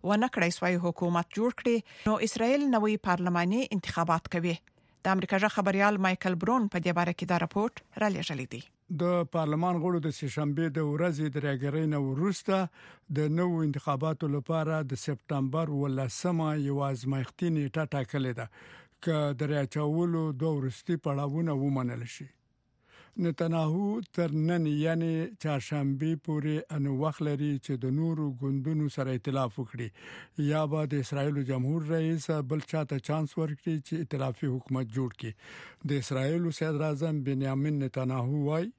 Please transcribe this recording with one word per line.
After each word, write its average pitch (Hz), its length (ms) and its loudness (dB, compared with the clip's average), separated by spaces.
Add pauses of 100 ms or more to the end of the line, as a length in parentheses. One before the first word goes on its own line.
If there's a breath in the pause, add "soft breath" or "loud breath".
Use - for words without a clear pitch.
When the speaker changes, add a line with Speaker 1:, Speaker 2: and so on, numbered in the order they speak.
(100)
Speaker 1:
ونه 214 240 4
کړای 175 240 2
سوای 180 180 2 (120)
حکومت 170 380 0 (120)
جوړ 226 120 2 (120)
کړي، 240 140 4 (340 loud breath)
نو - 20 4 (140)
اسرائیل 247 360 2 (120)
نوی 214 200 4 (140)
پارلماني 180 520 2 (100)
انتخابات 170 540 0 (100)
کوي. 170 200 0 (500 soft breath)
د - 100 2
امریکا 190 280 2
غږ 214 140 4
خبریال 196 380 4 (100)
مایکل 185 380 2
برون 233 200 2 (100)
په 180 120 0
دې 175 140 2
باره 175 200 2
کې 175 120 -4
دا 175 140 4
راپورټ 202 300 -2 (280)
را 214 120 4
لېږلی 147 380 -4
دی. 120 100 -8 (380)
Speaker 2:
د 170 40 0 (300)
پارلمان 165 480 2
غړو 180 220 2
د 160 120 0
سه 151 160 -6
شنبې 151 340 0 (100)
د 160 120 0
ورځې 156 380 0 (100)
درېګرۍ 143 560 0
نه 147 140 0
وروسته 175 500 0 (600 loud breath)
د 151 200 2
نوو 175 280 2
انتخاباتو 147 680 -2
لپاره 156 560 0
د 131 140 -6
سپتمبر 147 680 -2
ولسمه 143 800 0 (180)
یوه 139 240 0
ازمایښتي 135 680 -2
نیټه 147 280 0 (100)
ټاکلې 135 440 -2
ده، 117 80 -6 (580 loud breath)
که 165 120 2 (240)
درې 151 240 0
اچولو 160 600 0 (180)
دوه 160 160 2
وروستي 131 380 -2 (100)
پړاوونه 143 460 0 (100)
ومنل 123 420 0 (100)
شي. 143 140 -14 (880 soft breath)
نتنیاهو 170 840 0 (120)
تر 170 200 0
نن 160 340 2
یعنی 160 460 2 (260)
چهارشنبه 147 800 0 (100)
پورې 151 500 -2
ان 139 100 0
وخت 143 360 0
لري 147 260 0 (160)
چې 131 180 -2
د 131 140 0
نورو 156 300 0 (160)
ګوندونو 139 520 0
سره 131 220 -2
ائتلاف 131 420 -2
وکړي - 920 -6
یا 156 160 2
به 151 260 0
د 143 120 0
اسرائیل 143 440 -2
جمهور 135 420 0
رئیس 160 380 0 (240)
بل 156 180 -2
چاته 147 280 -2 (100)
چانس 151 300 0
ورکړي 160 360 -2 (120)
چې - 80 -4 (100)
ائتلافي 135 480 -2
حکومت 127 340 -2 (100)
جوړ 127 140 0 (100)
کړي. 113 120 -8 (560 loud breath)
د 143 160 2
اسرائیل 156 540 0
صدر 156 300 0
اعظم 151 380 0
بنیامین 139 560 0
نتنیاهو 131 600 0
وایي 160 340 0